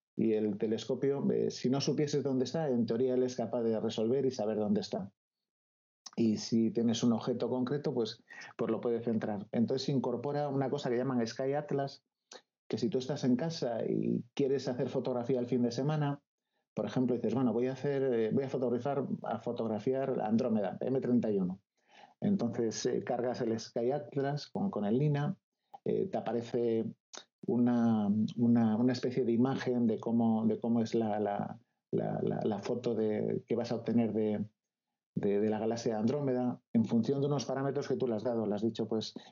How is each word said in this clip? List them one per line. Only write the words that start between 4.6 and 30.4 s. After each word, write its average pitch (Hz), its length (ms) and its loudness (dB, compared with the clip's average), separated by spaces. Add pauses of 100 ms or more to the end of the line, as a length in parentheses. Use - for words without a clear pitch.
está. 95 300 -6 (1040)
Y 113 200 2
si 113 340 0
tienes 117 320 0
un 123 100 4
objeto 113 380 -2
concreto, 127 420 -2
pues, 120 300 -2 (340)
pues 113 140 -2
lo 107 100 0
puede 117 200 0
centrar. 110 500 -2
Entonces 127 380 0
incorpora 139 600 -2
una 135 220 -2
cosa 139 180 -2
que 123 80 0
llaman 123 300 0
Sky 135 280 -2
Atlas, 143 500 -4 (640)
que 110 100 -4
si 117 100 0
tú 117 100 0
estás 139 260 -2
en 123 120 4
casa 123 480 -2
y 110 400 0 (100)
quieres 135 340 0
hacer 127 200 -2
fotografía 127 520 0
el 120 60 -2
fin 123 160 2
de 120 100 2
semana, 143 480 0 (540)
por 107 120 -2
ejemplo, 127 300 2
dices, 110 180 -2
bueno, 127 180 2
voy 120 140 0
a 131 60 -2
hacer, 139 300 -2
eh, 117 300 2
voy 131 120 2
a 131 40 -4
fotografiar, 131 560 -2 (180)
a 113 180 -4
fotografiar 120 800 -2
Andrómeda, 107 600 0
M 127 200 0
treinta 117 300 2
y 101 80 2
uno. 92 220 -2 (600)
Entonces, 113 640 0
eh, 123 180 0
cargas 120 380 -2
el 113 160 0
Sky 120 320 -2
Atlas 143 560 -2
con, - 240 -4
con 104 140 -2
el 107 140 2
Nina, 147 380 2 (480)
eh, - 260 0
te - 60 -4
aparece 117 680 0 (600)
una, 117 600 4 (280)
una, 117 400 4
una 123 160 4
especie 127 320 0
de 113 80 2
imagen 123 540 2
de 110 120 2
cómo, 113 480 2